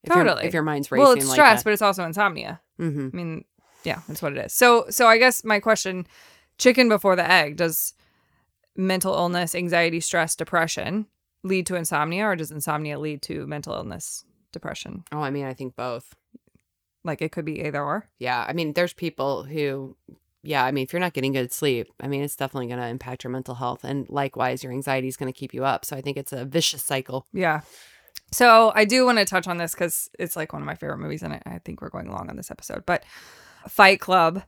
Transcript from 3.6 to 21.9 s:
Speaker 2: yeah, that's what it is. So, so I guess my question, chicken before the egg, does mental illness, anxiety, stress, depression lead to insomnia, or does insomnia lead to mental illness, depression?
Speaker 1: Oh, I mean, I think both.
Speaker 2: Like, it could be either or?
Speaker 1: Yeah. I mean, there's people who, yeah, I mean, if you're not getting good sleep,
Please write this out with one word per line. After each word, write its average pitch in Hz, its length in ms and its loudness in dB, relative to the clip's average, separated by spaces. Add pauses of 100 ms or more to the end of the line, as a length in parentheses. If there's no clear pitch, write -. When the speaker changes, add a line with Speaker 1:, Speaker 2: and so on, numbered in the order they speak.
Speaker 2:
yeah, 165 220 -6
that's 151 160 -12
what 143 140 -4
it 127 100 -6
is. - 60 -10
So, 240 380 6
so 233 180 4
I 226 100 10
guess 247 260 4
my 214 160 2
question, 190 460 0 (520)
chicken 247 320 6
before 196 260 4
the 170 120 0
egg, 156 280 4
does 165 380 -2 (800)
mental 190 380 0
illness, 175 400 0
anxiety, 170 460 0
stress, 165 360 -2
depression 165 720 -2 (360)
lead 185 240 0
to 180 80 -4
insomnia, 165 520 -2
or 196 100 0
does 160 140 -8
insomnia 151 480 -6
lead 147 240 -6
to 147 240 -8
mental 147 280 -8
illness, - 500 -10 (280)
depression? - 600 -12
Speaker 1:
Oh, 151 80 -8
I 143 100 -4
mean, 139 140 -6
I 135 100 -8
think 127 220 -12
both. 123 380 -10 (880)
Speaker 2:
Like, 160 180 -6
it 160 120 -4
could 165 120 -6
be 151 180 -8
either 143 200 -6
or? 156 260 -6 (100)
Speaker 1:
Yeah. 123 300 -2
I - 60 -6
mean, 160 200 -2
there's 175 200 0
people 139 500 -4
who, 139 520 -6 (460)
yeah, 147 220 0
I 131 60 2
mean, 135 140 0
if - 80 -8
you're 170 80 -2
not 180 120 -2
getting 135 200 -2
good 127 200 -2
sleep, 127 360 -2 (120)